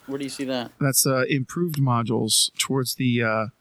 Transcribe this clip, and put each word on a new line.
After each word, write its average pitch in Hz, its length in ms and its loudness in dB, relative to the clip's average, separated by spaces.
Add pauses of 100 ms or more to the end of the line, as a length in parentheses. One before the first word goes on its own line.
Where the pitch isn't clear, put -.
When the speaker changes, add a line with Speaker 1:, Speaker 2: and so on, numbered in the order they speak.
Speaker 1:
Where 135 120 -6
do 143 60 -6
you 131 60 -8
see 139 140 -6
that? 127 360 -4
Speaker 2:
That's, 139 260 2
uh, 131 220 2
improved 156 500 -2
modules 117 800 2
towards 131 380 -2
the, 120 260 2
uh, 110 240 0 (140)